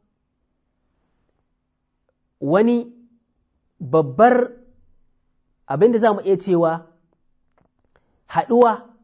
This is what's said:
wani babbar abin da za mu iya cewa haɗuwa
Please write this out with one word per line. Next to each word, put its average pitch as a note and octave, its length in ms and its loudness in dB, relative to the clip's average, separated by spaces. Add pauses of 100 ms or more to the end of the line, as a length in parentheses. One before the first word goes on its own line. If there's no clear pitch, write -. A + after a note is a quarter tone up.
(2500)
wani A3 500 0 (920)
babbar D#3+ 680 0 (1160)
abin F#3+ 260 0
da A3+ 60 0
za G#3+ 140 2
mu G3 80 -6
iya F#3+ 160 -2
cewa E3+ 500 -2 (1400)
haɗuwa A#3 640 -2 (140)